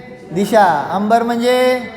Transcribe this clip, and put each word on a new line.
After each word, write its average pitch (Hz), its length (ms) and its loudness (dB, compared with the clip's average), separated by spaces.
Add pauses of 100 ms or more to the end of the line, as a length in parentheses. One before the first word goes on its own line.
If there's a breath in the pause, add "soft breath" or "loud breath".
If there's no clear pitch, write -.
(320)
दिशा, 202 320 2 (260)
अंबर 208 320 0
म्हणजे 247 600 0 (140)